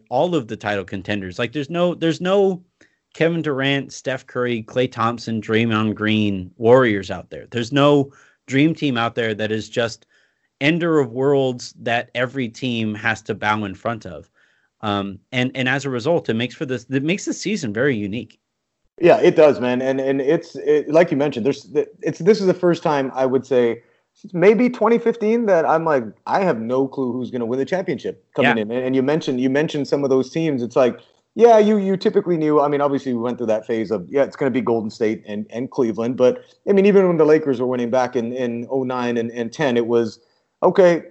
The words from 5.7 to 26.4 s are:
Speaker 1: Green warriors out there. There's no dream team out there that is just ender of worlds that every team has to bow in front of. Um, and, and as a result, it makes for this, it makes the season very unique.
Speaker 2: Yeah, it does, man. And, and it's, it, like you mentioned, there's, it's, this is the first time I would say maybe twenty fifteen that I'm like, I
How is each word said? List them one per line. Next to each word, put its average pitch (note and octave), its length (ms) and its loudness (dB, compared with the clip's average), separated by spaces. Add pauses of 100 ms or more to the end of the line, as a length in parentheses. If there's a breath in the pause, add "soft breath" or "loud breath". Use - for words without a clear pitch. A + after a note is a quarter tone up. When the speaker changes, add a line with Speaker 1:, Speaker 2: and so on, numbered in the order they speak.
Speaker 1:
Green G#2 600 -2
warriors A2+ 520 4
out F2+ 200 -10
there. - 180 -16
There's A#2+ 240 -6
no C#3+ 400 4 (360 soft breath)
dream D3 280 2
team C#3 220 -2
out A#2 180 -2
there A2+ 180 -2
that G#2+ 180 -4
is A2 180 -6
just A#2 360 -6 (560)
ender D#3+ 380 2
of B2+ 120 0
worlds C3 680 0
that A#2+ 360 -4
every B2 320 -4
team A2+ 480 -4
has A2 280 -4
to A#2 100 -6
bow G#2+ 300 -2
in F#2+ 120 -8
front A2 300 -8
of. D#2+ 240 -16 (520)
Um, G2 380 -4 (120)
and, B2+ 240 -2
and C3 120 -2
as C3+ 180 -2
a C#3 40 -4
result, C3 400 -2
it A2+ 60 2
makes A#2+ 180 -2
for - 120 -8
this, B2+ 240 -6
it C3 140 -2
makes F3+ 220 -2
the E4 80 -4
season E3 400 -6
very B2+ 220 0
unique. G#2 440 -8 (640)
Speaker 2:
Yeah, E3+ 180 6
it - 160 4
does, C#3+ 240 6
man. B2 220 -2
And, C3 180 -2
and C3+ 220 -2
it's, D#3 340 -2
it, C#3+ 340 0
like E3 220 4
you D3+ 60 -2
mentioned, C#3 280 -2
there's, C3 220 -2 (340)
it's, - 180 -6
this G3 200 2
is F#3+ 60 -2
the F3+ 80 2
first F3 300 0
time C#3 300 0
I C3 120 0
would B2+ 200 0
say A#2+ 360 2 (500)
maybe G3+ 380 4
twenty A#3+ 280 2
fifteen A3+ 500 0
that E3 180 4
I'm D#3 180 2
like, C#3+ 220 0 (200)
I E3 160 0